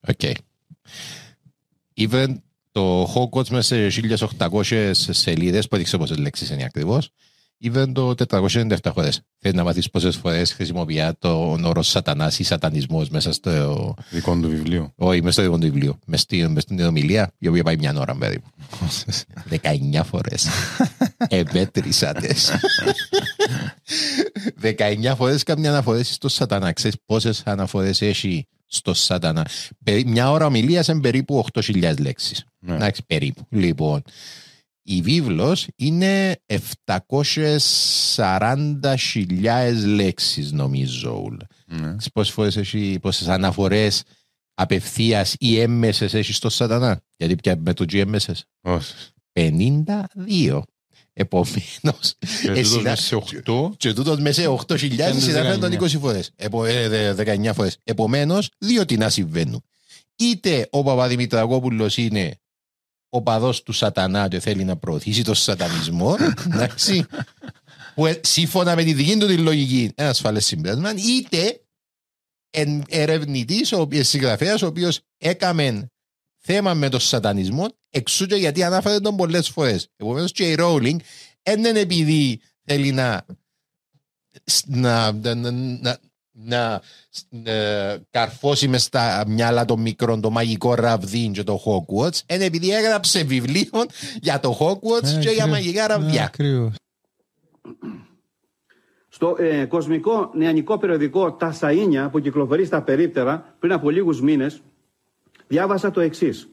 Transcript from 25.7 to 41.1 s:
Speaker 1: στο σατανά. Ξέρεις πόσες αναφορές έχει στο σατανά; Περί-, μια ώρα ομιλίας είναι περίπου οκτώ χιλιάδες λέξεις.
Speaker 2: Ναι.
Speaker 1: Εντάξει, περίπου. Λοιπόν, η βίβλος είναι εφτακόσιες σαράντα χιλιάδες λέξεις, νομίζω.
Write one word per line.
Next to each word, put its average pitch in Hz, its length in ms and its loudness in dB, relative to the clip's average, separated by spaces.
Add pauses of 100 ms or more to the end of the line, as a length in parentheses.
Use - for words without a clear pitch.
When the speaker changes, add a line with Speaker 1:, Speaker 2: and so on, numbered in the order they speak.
Speaker 1:
στο - 160 -6
σατανά. 95 420 0
Ξέρεις 110 240 -2 (100)
πόσες 110 400 0
αναφορές 98 560 0
έχει 98 460 -2 (180)
στο - 280 -4
σατανά; 82 540 0 (360)
Περί-, 107 220 2
μια 120 260 4
ώρα 156 140 4
ομιλίας 143 420 2
είναι 156 140 0
περίπου 135 360 0
οκτώ 113 240 -2
χιλιάδες 85 440 0
λέξεις. - 380 -6 (160)
Speaker 2:
Ναι. 87 160 -6
Speaker 1:
Εντάξει, 101 300 -2
περίπου. 78 440 -4
Λοιπόν, 139 520 0 (800)
η 92 200 -2
βίβλος 127 720 0
είναι 190 720 0
εφτακόσιες 139 1160 -2 (500)
σαράντα 135 840 0
χιλιάδες 113 880 0
λέξεις, 92 680 0
νομίζω. 65 760 -4 (380)